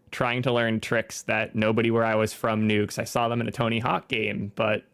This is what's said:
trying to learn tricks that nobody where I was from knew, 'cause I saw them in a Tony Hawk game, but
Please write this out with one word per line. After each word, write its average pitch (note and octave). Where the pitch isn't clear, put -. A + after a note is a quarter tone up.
trying B2
to B2+
learn A2+
tricks -
that A2
nobody A2+
where A2+
I A2
was G#2+
from A2
knew, G#2
'cause -
I A2
saw A#2
them A#2
in A#2
a A2+
Tony A2+
Hawk D3+
game, G#2+
but G#2+